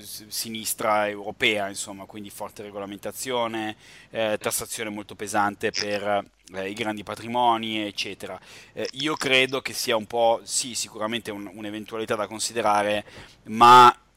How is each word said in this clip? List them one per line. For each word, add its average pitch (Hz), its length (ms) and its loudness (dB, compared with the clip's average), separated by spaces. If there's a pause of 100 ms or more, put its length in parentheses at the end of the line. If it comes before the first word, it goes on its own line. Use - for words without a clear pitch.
s-, 104 280 -16
sinistra 107 800 -2
europea, 104 600 -2
insomma, 98 360 -12
quindi 101 260 -16
forte - 320 -14
regolamentazione, 107 1120 -6 (340)
eh, 107 280 -2
tassazione 113 520 -6
molto 104 240 -12
pesante 104 560 0
per, 104 540 0 (300)
eh, 95 140 -6
i 104 60 -8
grandi 107 280 -6
patrimoni, 113 840 -2
eccetera. 98 520 -10 (340)
Eh, 107 200 -6
io 147 240 -4
credo 131 440 2
che 120 120 -10
sia 117 240 -2
un 107 100 -2
po', 117 380 2
sì, 117 300 -4
sicuramente 107 560 -6
un, 101 220 -10
un'eventualità 107 640 -8
da 104 120 -2
considerare, 104 760 0 (400)
ma 120 500 10 (220)